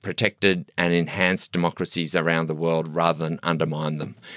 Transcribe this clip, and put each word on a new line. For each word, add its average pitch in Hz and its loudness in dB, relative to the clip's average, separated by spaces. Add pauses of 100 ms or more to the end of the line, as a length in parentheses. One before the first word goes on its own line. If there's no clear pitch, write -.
protected 98 0
and 87 2
enhanced 90 0
democracies 87 -2
around 82 2
the 78 -2
world 80 0
rather 82 2
than 80 -4
undermine 78 -2
them. - -10 (220)